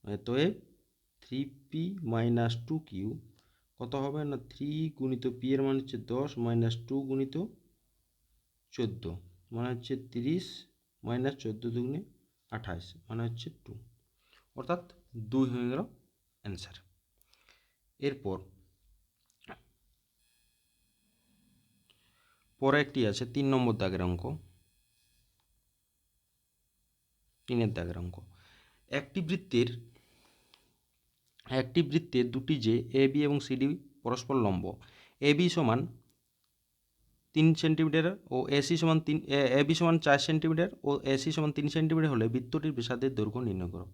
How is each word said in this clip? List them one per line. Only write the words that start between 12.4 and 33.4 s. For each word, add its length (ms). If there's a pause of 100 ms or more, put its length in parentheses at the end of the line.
আঠাশ, 280 (240)
মানে 180
হচ্ছে 220 (160)
টু, 80 (840)
অর্থাৎ 240 (500)
দুই 200
হয়ে 200
গেল 80 (600)
অ্যান্সার। 340 (1200)
এরপর 360 (4000)
পরে 240
একটি 160 (100)
আছে 140 (100)
তিন 180
নম্বর 280
দাগের 280
অঙ্ক, 160 (3250)
তিনের 280
দাগের 260
অঙ্ক। 140 (720)
একটি 280 (100)
বৃত্তের, 400 (1900)
একটি 200 (100)
বৃত্তের 440
দুটি 200 (120)
যে 80 (280)
এবি 260
এবং 180